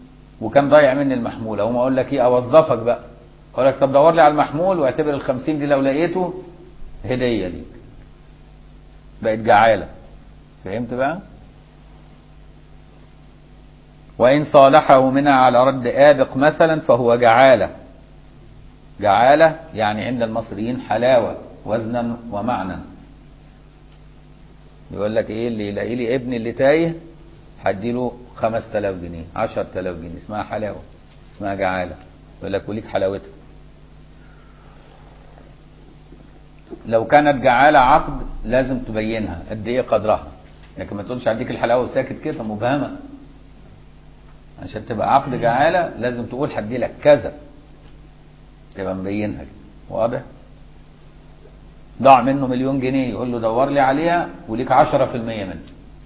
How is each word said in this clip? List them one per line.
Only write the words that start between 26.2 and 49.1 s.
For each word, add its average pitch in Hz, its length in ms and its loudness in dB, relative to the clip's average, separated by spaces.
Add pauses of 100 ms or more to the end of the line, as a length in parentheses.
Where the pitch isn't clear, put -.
اللي 113 160 -6
تايه 160 420 0 (720)
هديله 117 480 -4 (240)
خمس 110 260 -4 (100)
تلاف 101 240 -4
جنيه، 85 280 -12 (120)
عشر 107 280 -4
تلاف 92 320 -8
جنيه، 82 220 -14
اسمها 104 240 -10
حلاوة، 101 360 -8 (580)
اسمها 101 180 -8
جعالة. 92 400 -4 (460)
يقول 95 120 -8
لك: 98 160 -4
"وليك 107 180 -8
حلاوتها". 98 420 -4 (3500)
لو 113 180 0
كانت 147 380 2
جعالة 135 360 4
عقد 139 420 2 (240)
لازم 127 340 -2
تبينها 107 720 -6
قد 107 160 -10
إيه 123 140 -2
قدرها، 107 460 0 (520)
لكن - 180 -10
ما 101 60 -10
تقولش: 120 260 -6
"هديك 117 220 -2
الحلاوة" 120 340 0
وساكت 123 400 -4
كده 139 180 -8
مبهمة. 117 540 -4 (1700)
عشان 107 240 -14
تبقى 110 280 -2
عقد 131 200 0
جعالة 139 640 0
لازم 120 280 -6
تقول: 131 260 -6
"هدي 117 260 -8
لك 107 240 -6
كذا"، - 300 4 (1400)
تبقى 92 200 -6
مبينها 101 480 -6